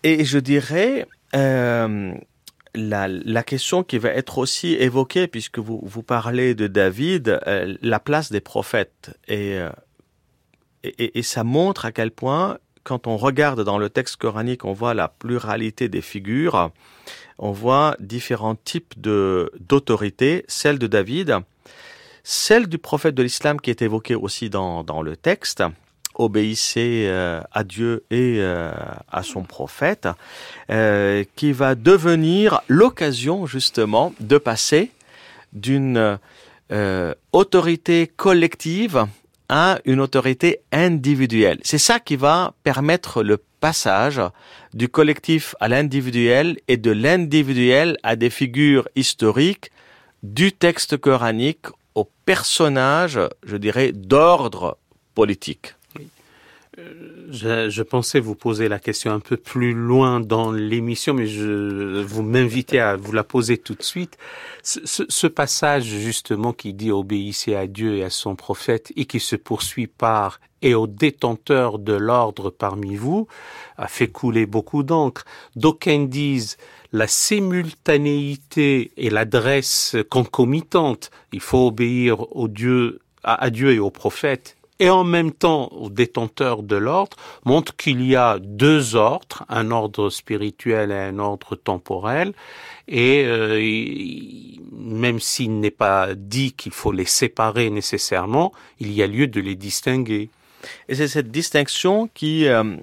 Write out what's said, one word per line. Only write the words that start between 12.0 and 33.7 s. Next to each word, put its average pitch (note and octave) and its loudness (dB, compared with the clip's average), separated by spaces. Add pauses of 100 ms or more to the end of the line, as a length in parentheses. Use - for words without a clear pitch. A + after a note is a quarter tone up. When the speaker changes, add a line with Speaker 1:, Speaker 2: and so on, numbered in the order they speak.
Speaker 1:
point, D#3+ -4 (260)
quand B2 -6
on A2+ -2
regarde C3 0
dans G2+ 0
le G#2 -2
texte - -4
coranique, A#2 -6
on G2 -6
voit A#2 -2
la F2 0
pluralité A2+ -6
des F#2 -6
figures, G#2 -2 (680)
on G#2 -6
voit B2+ 2
différents A2 -6
types - -10
de, G2 0
d'autorité, B2+ 0
celle D3 -2
de A#2+ -2
David, A2 0 (840)
celle - 2
du E3 -6
prophète D3+ -2
de B2+ 2
l'islam D3 -2
qui - -4
est A#2 -2
évoquée A2 -2
aussi G#2+ -6
dans, F2+ -4
dans D#2 -6
le D#2 -8
texte, - -2 (560)
obéissez, A2 0
euh, F2+ -2 (120)
à G#2+ -2
Dieu A2 -4
et, B2 2
euh, F2 -2 (380)
à F#2 -6
son F#2+ -10
prophète, C#3 -4 (640)
euh, G2+ 2 (120)
qui D3 0
va C3 2
devenir E3+ 4
l'occasion D#3+ 2
justement B2 0